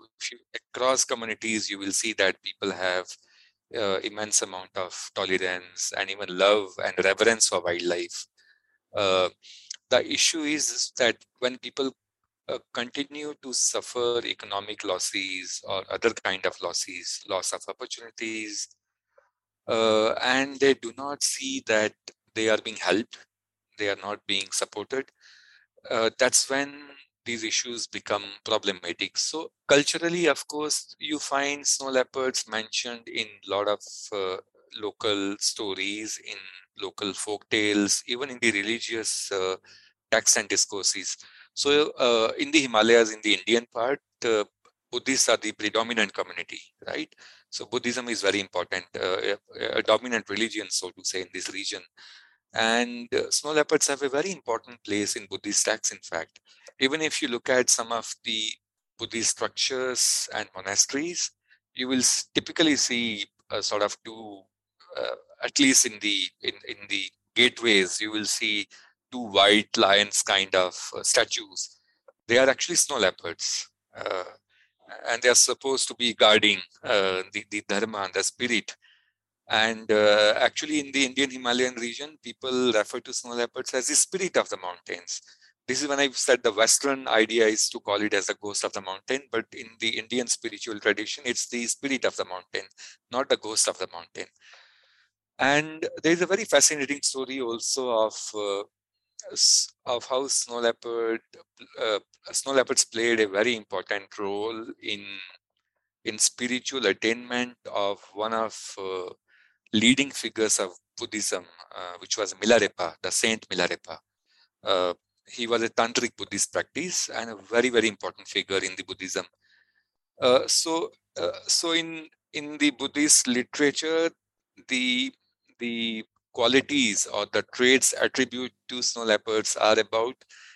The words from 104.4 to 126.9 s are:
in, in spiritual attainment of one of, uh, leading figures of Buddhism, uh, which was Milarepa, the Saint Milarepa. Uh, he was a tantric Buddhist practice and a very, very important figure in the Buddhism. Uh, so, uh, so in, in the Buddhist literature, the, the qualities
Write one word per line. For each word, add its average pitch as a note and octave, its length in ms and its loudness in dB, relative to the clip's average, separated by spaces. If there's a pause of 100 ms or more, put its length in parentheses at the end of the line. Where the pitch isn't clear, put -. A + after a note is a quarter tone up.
in, G2+ 240 -8 (1000)
in G#2+ 140 -6
spiritual B2 720 -2
attainment B2 680 -2 (160)
of G2+ 320 -4 (100)
one A2 200 -4
of, A2 260 -2 (180)
uh, F#2 320 -8 (640)
leading C3 380 4
figures A2 480 -2
of F#2+ 120 -4 (260)
Buddhism, G#2 480 -6 (280)
uh, F2+ 260 -12
which F#2 180 -6
was G2 160 -2
Milarepa, F#2+ 680 2
the F2+ 100 -4
Saint A2 360 0
Milarepa. F2 500 -2 (640)
Uh, F2+ 300 2 (340)
he A#2+ 200 -8
was A2+ 140 2
a A2+ 80 0
tantric A#2 480 0
Buddhist G2 340 -4
practice - 580 -4
and A2+ 200 -6
a A2 60 -12
very, A2 340 2
very A2+ 180 4
important G2 400 -6
figure F#2+ 300 -2
in F#2 180 -2
the F#2 80 -10
Buddhism. F#2 420 -8 (960)
Uh, C3 240 6
so, - 460 0 (280)
uh, F3 120 -2 (160)
so - 240 2
in, E3 360 -2 (260)
in D3 240 -8
the D3 140 4
Buddhist C#3 560 2
literature, D3 840 0 (580)
the, B2+ 460 0 (460)
the A#2 440 -4 (300)
qualities B2 720 4